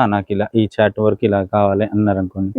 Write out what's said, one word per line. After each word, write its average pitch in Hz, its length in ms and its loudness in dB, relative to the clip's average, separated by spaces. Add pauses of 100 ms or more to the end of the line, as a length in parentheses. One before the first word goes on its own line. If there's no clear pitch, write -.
(140)
నాకు 101 220 -2
ఇలా 98 100 -2 (140)
ఈ - 20 4 (140)
చార్ట్ 107 300 2
వరకు 104 220 0
ఇలా 101 120 0 (160)
కావాలి 101 300 0 (100)
అన్నారు 104 260 0
అనుకోండి, 95 380 -4